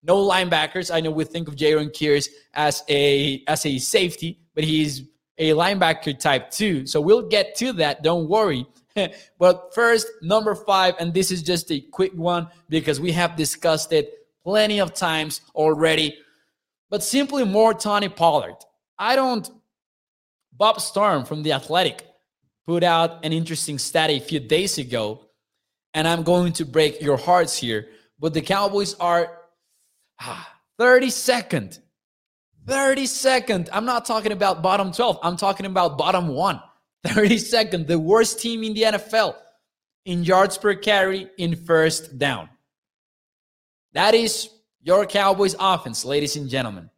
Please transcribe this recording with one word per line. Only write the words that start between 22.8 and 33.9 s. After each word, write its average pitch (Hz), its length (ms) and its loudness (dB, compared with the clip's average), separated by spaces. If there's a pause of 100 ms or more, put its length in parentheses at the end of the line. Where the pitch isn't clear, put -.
out 165 400 0
an 160 80 -4
interesting 160 460 -4
stat 160 320 0
a 143 100 0
few 151 200 -6
days 160 400 -2
ago, 117 420 -6 (720)
and 156 140 0
I'm 170 160 0
going 175 300 2
to 165 120 -6
break 151 360 0
your 143 140 2
hearts 170 420 2
here, 110 300 -4 (320)
but 156 140 -4
the 156 80 -2
Cowboys 196 540 -2
are, 170 440 -2 (800)
ah, - 340 -14 (240)
thirty-second. 240 1000 2 (880)
Thirty-second. 262 1040 0
I'm 220 140 -4
not 240 200 -2